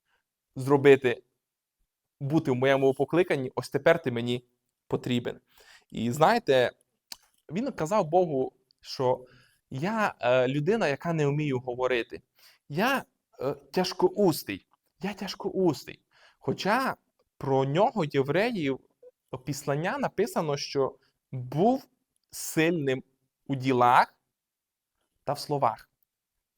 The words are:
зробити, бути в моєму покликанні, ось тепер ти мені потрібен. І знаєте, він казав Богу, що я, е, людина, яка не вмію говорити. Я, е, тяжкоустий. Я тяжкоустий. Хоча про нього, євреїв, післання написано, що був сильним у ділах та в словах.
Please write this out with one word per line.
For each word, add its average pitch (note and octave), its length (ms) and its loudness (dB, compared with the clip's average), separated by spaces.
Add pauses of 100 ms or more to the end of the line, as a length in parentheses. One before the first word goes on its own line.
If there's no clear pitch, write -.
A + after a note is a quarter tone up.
(560)
зробити, C3+ 640 4 (960)
бути C#3+ 300 0
в B2+ 40 0
моєму C3+ 400 4
покликанні, D3 600 0
ось - 160 -8
тепер E3 320 2
ти - 80 -4
мені A#2+ 340 -4 (440)
потрібен. B2 520 -4 (500)
І A2+ 200 -4
знаєте, D3+ 640 2 (800)
він A3+ 200 -6
казав F3 340 -2
Богу, D3+ 460 0 (280)
що - 460 -4 (440)
я, G#3 500 -4
е, B2+ 280 2
людина, D3+ 400 0
яка E3 240 -4
не D#3 140 0
вмію C#3+ 320 -2
говорити. B2+ 640 -4 (460)
Я, A3 360 -2 (360)
е, C#3 140 -4
тяжкоустий. - 1120 -2 (340)
Я G3+ 140 -8
тяжкоустий. F#3+ 880 -4 (380)
Хоча A3 580 -2 (420)
про C3+ 260 0
нього, F#3 400 0
євреїв, D3 760 -2 (640)
післання D3+ 540 -4
написано, F#3 580 -2
що C#3 420 -4 (340)
був C#3+ 520 0 (460)
сильним D#3 720 0 (440)
у C#3 80 -4
ділах B2+ 600 4 (1080)
та C3 80 -4
в - 60 -8
словах. C3+ 520 -2 (680)